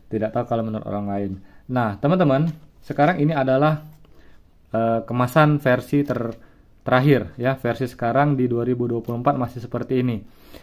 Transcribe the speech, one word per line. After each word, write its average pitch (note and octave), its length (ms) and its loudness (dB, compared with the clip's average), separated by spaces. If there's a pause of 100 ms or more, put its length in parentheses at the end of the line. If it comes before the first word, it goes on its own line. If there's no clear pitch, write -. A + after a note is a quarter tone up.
Tidak G#2+ 240 -4
tahu A#2+ 160 -2
kalau A2+ 160 -2
menurut A2 240 -6
orang G2+ 160 -4
lain. G2+ 260 -4 (380)
Nah, A#2 320 -2
teman-teman, D#3 480 2 (320)
sekarang D3 400 0
ini D3+ 160 2
adalah, C#3 480 2 (880)
eh, A2+ 320 0
kemasan C#3+ 560 2
versi B2+ 400 2
ter-, A#2 320 -4 (480)
terakhir B2+ 560 2
ya. B2 160 0
Versi B2 320 -4
sekarang B2+ 480 0
di B2+ 160 0
dua A#2+ 160 -2
ribu A#2+ 240 -2
dua A#2 160 -4
puluh A#2+ 160 -6
empat C3 160 0
masih B2 240 -6
seperti A#2+ 400 -2
ini. B2 160 -2 (460)